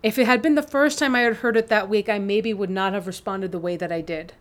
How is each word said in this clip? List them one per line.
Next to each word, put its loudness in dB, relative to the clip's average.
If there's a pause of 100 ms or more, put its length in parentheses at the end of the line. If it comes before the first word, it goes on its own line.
If 0
it 4
had 4
been 4
the 2
first 0
time 2
I 4
had 2
heard 0
it 0
that 2
week, 0
I 0
maybe 0
would -4
not 0
have -4
responded -6
the -6
way -4
that -6
I -4
did. -8